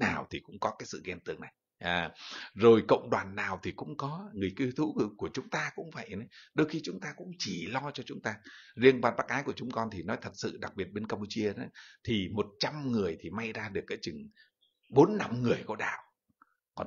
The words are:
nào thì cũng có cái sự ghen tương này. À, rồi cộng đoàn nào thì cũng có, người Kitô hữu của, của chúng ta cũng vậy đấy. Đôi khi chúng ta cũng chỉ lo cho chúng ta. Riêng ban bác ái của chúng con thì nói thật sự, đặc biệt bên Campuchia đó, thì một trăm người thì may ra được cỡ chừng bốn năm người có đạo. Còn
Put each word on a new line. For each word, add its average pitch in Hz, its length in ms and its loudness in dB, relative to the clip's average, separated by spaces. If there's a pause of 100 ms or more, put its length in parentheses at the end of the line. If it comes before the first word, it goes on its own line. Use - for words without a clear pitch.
nào 92 300 0
thì 73 100 -6
cũng - 200 -14
có 107 180 0
cái - 80 -10
sự - 180 -10
ghen 87 160 -8
tương 78 200 -8
này. - 120 -16 (260)
À, 87 320 0 (440)
rồi 110 340 10
cộng 123 220 6
đoàn 98 240 -2
nào 98 280 -4
thì 90 100 -4
cũng 82 240 -8
có, 147 380 -6
người 95 220 0
Kitô 135 280 2
hữu - 100 -2 (140)
của, 104 80 -8
của - 180 -4
chúng - 160 -6
ta 151 240 -2
cũng 165 160 -10
vậy 135 200 -10
đấy. 104 180 -8 (260)
Đôi 151 140 4
khi 160 160 -4
chúng - 160 -6
ta 151 160 -10
cũng 180 220 -12
chỉ 87 280 -4
lo 135 280 -4
cho 131 120 -8
chúng - 160 -12
ta. 107 140 -6 (400)
Riêng 123 240 10
ban 117 160 4
bác - 120 -2
ái 131 140 -2
của 131 100 -4
chúng 117 180 -6
con 113 220 -2
thì 95 100 -8
nói 117 200 -4
thật 104 120 -8
sự, - 260 -6
đặc - 160 -8
biệt 92 160 -4
bên 107 140 -4
Campuchia 104 460 -2
đó, 113 120 -8 (400)
thì 101 240 0
một 104 180 0 (120)
trăm 143 340 -2
người 92 280 2
thì 87 100 -8
may 110 220 -6
ra 107 160 -6
được 98 180 -4
cỡ 110 160 -4
chừng 76 260 -8 (600)
bốn 185 300 8
năm 123 240 -2
người 117 240 2
có 107 100 -4
đạo. - 260 -4 (720)
Còn - 120 -4